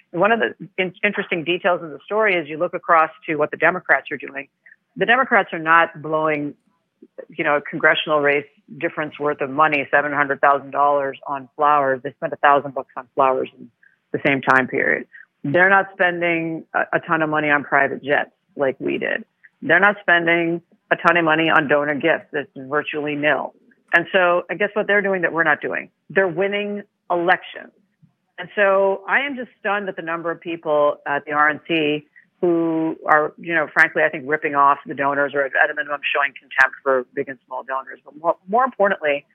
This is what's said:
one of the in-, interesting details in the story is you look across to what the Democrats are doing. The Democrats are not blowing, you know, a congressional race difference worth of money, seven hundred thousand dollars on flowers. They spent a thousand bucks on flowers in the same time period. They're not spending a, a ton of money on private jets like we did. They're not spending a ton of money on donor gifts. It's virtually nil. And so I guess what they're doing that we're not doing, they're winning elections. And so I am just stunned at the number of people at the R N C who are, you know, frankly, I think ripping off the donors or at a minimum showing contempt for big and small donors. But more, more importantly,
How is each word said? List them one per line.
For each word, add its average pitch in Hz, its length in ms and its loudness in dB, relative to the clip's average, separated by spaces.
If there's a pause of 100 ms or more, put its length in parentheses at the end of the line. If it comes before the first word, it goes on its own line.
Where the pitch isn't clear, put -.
(120)
one 185 200 2
of 233 80 0
the 226 160 -2 (220)
in-, 185 160 -4 (100)
interesting 196 400 -4
details 175 380 -2
in 165 80 -12
the 143 160 -14
story 208 300 0
is 165 120 -4
you 151 100 -8
look 170 160 -4
across 165 360 2 (160)
to 160 100 -4
what 151 160 -2
the - 60 -10
Democrats 160 540 0
are 156 60 -6
doing. 139 300 -12 (480)
The 190 100 -2
Democrats 233 460 2
are 170 80 -6
not 165 420 2
blowing, 156 520 -2 (760)
you 160 160 -8
know, 147 140 2
a 143 40 -2
congressional 156 580 0
race 143 280 0 (300)
difference 156 420 -8
worth 147 220 -2
of 139 80 -4
money, 147 420 0
seven 147 220 2
hundred 139 260 -2
thousand 139 320 2
dollars 143 560 0
on 135 300 -8
flowers. 143 440 2
They 139 100 -10
spent 156 200 -8
a 139 60 -10
thousand 143 380 2
bucks 131 200 -10
on 127 180 -14
flowers 131 440 2
in 123 120 -20 (440)
the 139 120 -2
same 139 160 0
time 131 280 4
period. - 360 -2 (380)
They're 175 260 4
not 196 220 4
spending 170 720 -2 (100)
a, - 100 0 (100)
a 165 80 0
ton 160 200 -2
of 156 80 -2
money 151 200 0
on 147 160 2
private 135 360 0
jets 127 300 -2 (240)
like 135 240 -2
we 143 200 -4
did. - 260 -4 (360)
They're 160 200 2
not 202 180 4
spending 170 640 2 (280)
a 165 60 0
ton 170 220 2
of 170 80 2
money 160 240 2
on 151 180 2
donor 147 280 0
gifts. 151 360 0
It's 147 240 -6
virtually 147 600 -6
nil. 143 380 -2 (400)
And 170 180 4
so 180 380 4
I 175 60 -8
guess 202 180 -2
what 208 120 -2
they're 202 160 2
doing 190 200 0
that 165 100 0
we're 160 140 0
not 147 160 0
doing, 85 300 -6 (180)
they're 190 180 0
winning 202 560 -4 (260)
elections. 175 640 -2 (640)
And 202 160 -12
so 196 540 2
I 202 140 0
am 277 160 -6
just 247 120 -10 (120)
stunned 208 260 -4
at 190 80 -8
the - 60 -12
number 165 280 -6
of 165 120 -6
people 151 560 0 (100)
at 143 180 -2
the 151 60 -10
R 151 180 4
N 147 180 -4
C 151 380 0 (360)
who 165 640 0
are, 151 340 2
you 170 160 -4
know, 151 180 0
frankly, 160 300 2
I 156 60 4
think 151 180 -10
ripping 151 280 -2
off 143 300 4
the 160 80 -10
donors 139 400 -2
or 143 120 0
at 151 260 0
a - 20 -8
minimum 147 280 -6 (120)
showing 139 240 0
contempt 135 460 0
for 131 300 2
big 139 160 -6
and 131 180 -14
small 127 160 -10
donors. 131 400 -10
But 143 140 -20
more, 160 180 0 (140)
more 233 160 2
importantly, 190 680 0